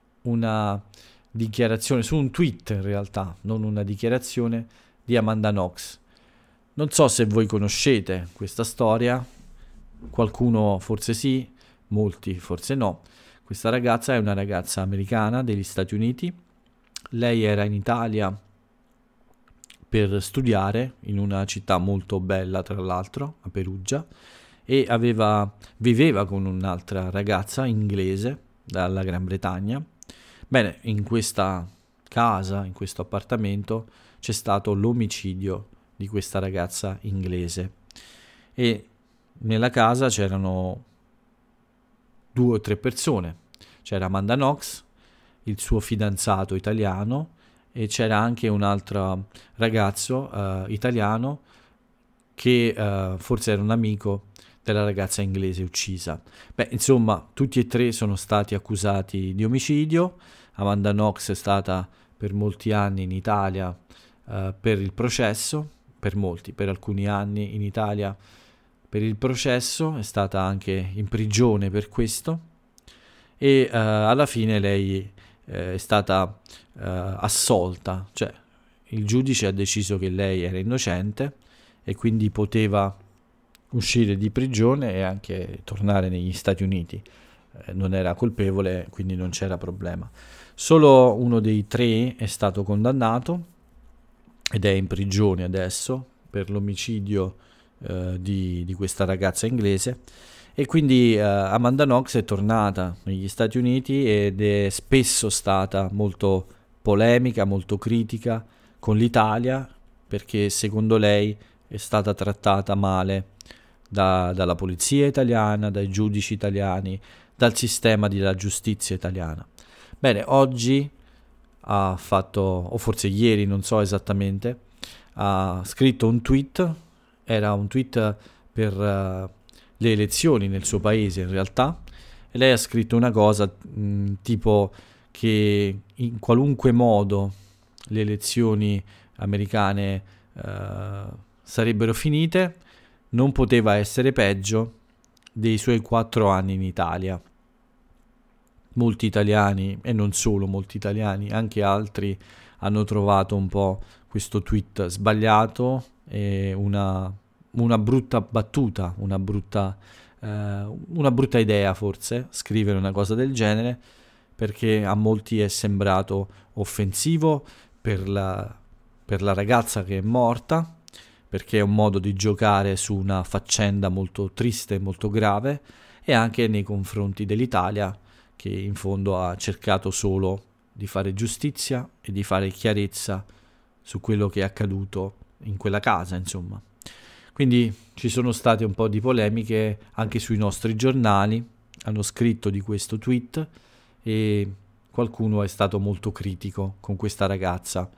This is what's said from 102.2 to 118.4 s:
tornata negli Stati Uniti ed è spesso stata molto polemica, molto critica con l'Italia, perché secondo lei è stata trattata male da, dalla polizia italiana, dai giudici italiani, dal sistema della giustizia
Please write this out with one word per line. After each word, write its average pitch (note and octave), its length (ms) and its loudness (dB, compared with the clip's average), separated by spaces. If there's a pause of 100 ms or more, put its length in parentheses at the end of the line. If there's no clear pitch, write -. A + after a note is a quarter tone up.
tornata G2+ 800 0
negli F#2+ 240 -4
Stati A2+ 320 0
Uniti C3 500 2
ed G2+ 320 2
è G2+ 280 4
spesso - 600 2
stata G2 640 0
molto G2 560 0 (340)
polemica, A2+ 640 4
molto G2 320 -2
critica A2+ 640 -2 (360)
con G#2+ 180 2
l'Italia, A#2 720 2 (380)
perché G#2 420 -2
secondo G#2+ 480 2
lei G#2 400 4 (300)
è G#2+ 100 -12
stata G#2 380 0
trattata G2 580 0
male F#2+ 640 0 (520)
da, F#2 460 2
dalla F2+ 220 2
polizia G2 500 0
italiana, A2 640 2
dai G2+ 200 -2
giudici G#2 440 0
italiani, G2 640 -2 (360)
dal A#2 200 4
sistema A2 520 2
della G2 280 0
giustizia G2+ 600 -4